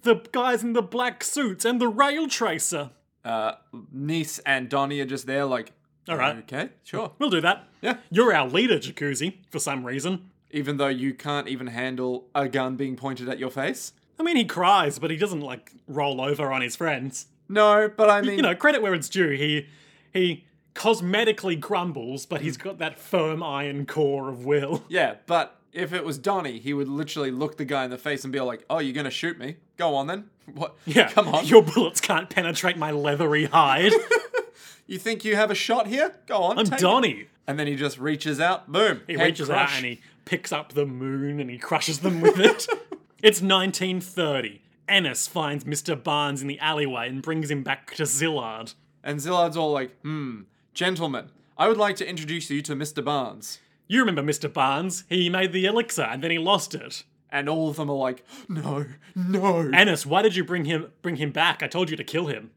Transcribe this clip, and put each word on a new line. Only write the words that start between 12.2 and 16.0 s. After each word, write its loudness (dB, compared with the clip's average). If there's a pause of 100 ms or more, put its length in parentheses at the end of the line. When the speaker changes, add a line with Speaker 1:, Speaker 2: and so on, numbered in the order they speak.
Speaker 2:
a 0
gun -2
being -6
pointed -8
at -6
your -6
face? -6 (260)
Speaker 1:
I -2
mean, 0
he 4
cries, 4
but -4
he -4
doesn't, -2
like, -12 (140)
roll -2